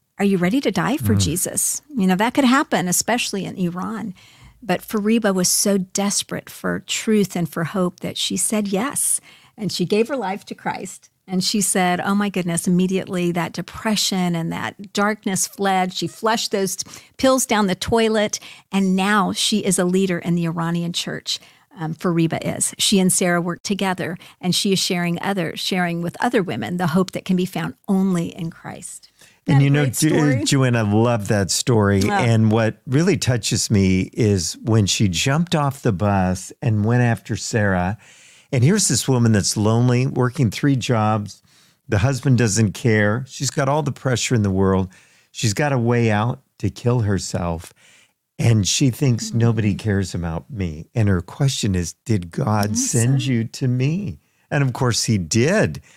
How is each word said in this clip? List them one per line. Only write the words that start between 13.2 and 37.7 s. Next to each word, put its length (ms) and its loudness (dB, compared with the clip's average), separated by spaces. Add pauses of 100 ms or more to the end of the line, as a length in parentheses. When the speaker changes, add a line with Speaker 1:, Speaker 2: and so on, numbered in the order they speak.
Speaker 1:
that 220 -4
depression 800 -2
and 160 -4
that 420 -10
darkness 540 -2
fled. 460 0
She 140 -6
flushed 440 -2
those 240 -2
t-, 140 -10 (280)
pills 300 2
down 200 2
the 80 0
toilet, 640 0 (320)
and 240 2
now 360 2
she 280 -2
is 200 0
a 60 0
leader 340 0
in 160 -2
the 120 0
Iranian 460 -4
church, 460 -8 (400)
um, 160 -6
Fariba 420 0 (200)
is. 200 -4
She 220 2
and 120 4
Sarah 300 2
work 220 -6
together, 540 -4 (220)
and 140 0
she 200 0
is 60 2
sharing 420 -2
other, 360 -4
sharing 460 -2
with 160 -6
other 240 0
women 340 -4
the 100 0
hope 260 2
that 120 -10
can 100 2
be 100 0
found 280 -6 (140)
only 400 0
in 240 -10
Christ. 580 -16 (380)
Speaker 2:
And 120 4
Speaker 1:
That 40 6
Speaker 2:
you 80 4
know, 120 4
Speaker 1:
great 120 -2
Speaker 2:
Jo-, 140 2
Speaker 1:
story. 340 2
Speaker 2:
Joanne, 320 2
I 60 2
love 480 2
that 220 2
story. 500 2
Speaker 1:
Yeah. 180 2
Speaker 2:
And 320 4
what 260 2 (100)
really 300 2
touches 540 -2
me 420 4
is 500 0
when 220 4
she 220 0
jumped 480 0
off 260 -2
the 100 0
bus 680 0
and 240 0
went 180 4
after 320 -2
Sarah. 640 0 (540)